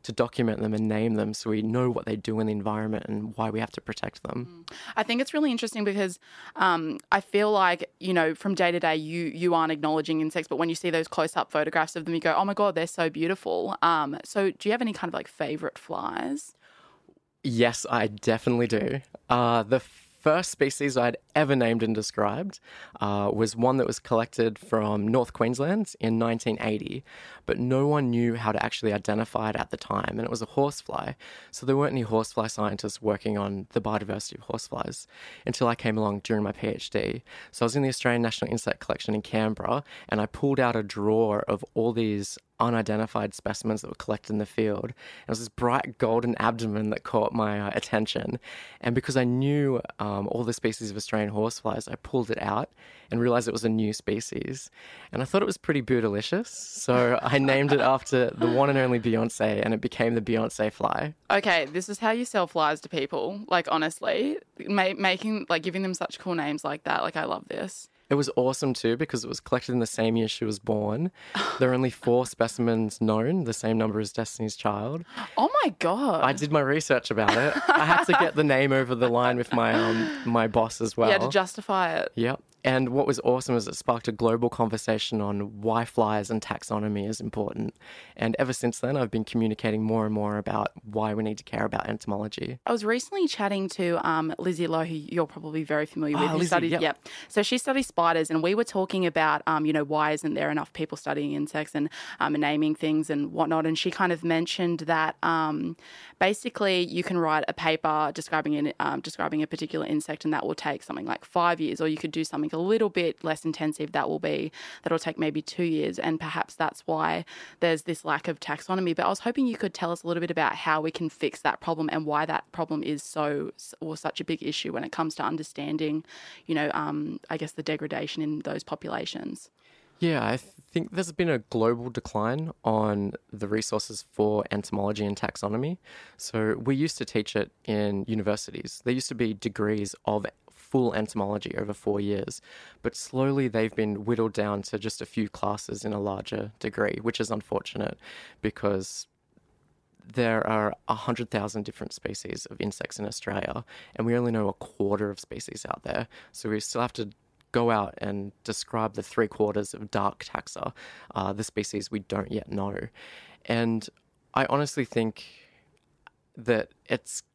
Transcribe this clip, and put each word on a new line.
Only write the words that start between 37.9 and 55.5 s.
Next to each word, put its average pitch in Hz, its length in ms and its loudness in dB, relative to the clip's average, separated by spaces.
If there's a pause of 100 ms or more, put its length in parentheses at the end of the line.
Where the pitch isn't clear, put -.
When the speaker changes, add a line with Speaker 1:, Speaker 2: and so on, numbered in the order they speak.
Speaker 1:
National 117 300 0
Insect - 280 -2
Collection - 360 -2
in 104 80 -2
Canberra, 110 600 0 (240)
and 104 140 0
I 107 60 0
pulled 139 320 0
out 120 160 4
a 110 80 0
drawer 104 640 2
of - 260 -2
all 117 200 2
these 107 440 0 (240)
unidentified 110 720 0
specimens 107 480 -4
that - 80 -12
were - 60 -10
collected - 360 -4
in 107 60 0
the 104 80 -2
field. 110 460 -2
It - 380 -18
was 113 100 -2
this 117 100 -10
bright 120 480 0
golden 117 380 2
abdomen 110 560 0
that - 120 -4
caught - 300 2
my, 107 260 0
uh, 101 140 -2
attention. - 640 -2 (400)
And 120 160 0
because 131 220 0
I 127 80 4
knew, 135 560 2 (180)
um, 101 300 -2
all 117 140 -2
the 117 100 0
species 110 380 -2
of 98 40 -8
Australian 107 360 0
horseflies, 110 560 -2
I - 80 -8
pulled 117 360 -2
it - 100 -2
out 104 280 -2 (400)
and 117 100 0
realized 120 300 4
it - 20 -2
was 110 140 -2
a 113 40 4
new 110 220 2
species. - 800 -6 (420)
And 123 100 -2
I 135 40 0
thought 196 160 2
it - 40 2
was 190 120 -4